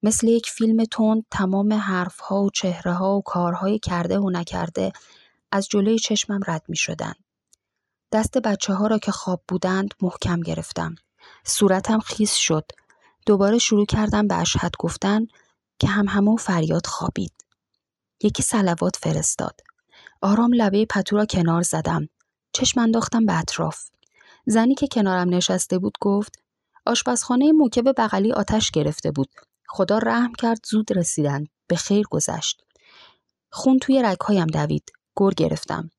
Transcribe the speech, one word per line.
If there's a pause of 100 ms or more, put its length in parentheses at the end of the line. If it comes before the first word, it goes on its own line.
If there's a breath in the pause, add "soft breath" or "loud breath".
مثل
یک
فیلم
تند
تمام
حرف‌ها
و
چهره‌ها
و
کارهای
کرده
و
نکرده (600 soft breath)
از
جلوی
چشمم
رد
می‌شدند. (880)
دست
بچه‌ها
را
که
خواب
بودند
محکم
گرفتم. (500 soft breath)
صورتم
خیس
شد. (540 soft breath)
دوباره
شروع
کردم
به
اشهد
گفتن (520 soft breath)
که
همهمه
و
فریاد
خوابید. (880)
یکی
صلوات
فرستاد. (600 loud breath)
آرام
لبه
پتو
را
کنار
زدم. (440)
چشم
انداختم
به
اطراف. (560 soft breath)
زنی
که
کنارم
نشسته
بود
گفت: (460 soft breath)
«آشپزخانه
موکب
بغلی
آتش
گرفته
بود. (380)
خدا
رحم
کرد
زود
رسیدن. (220)
به
خیر
گذشت.» (880 soft breath)
خون
توی
رگ‌هایم
دوید. (240)
گر
گرفتم.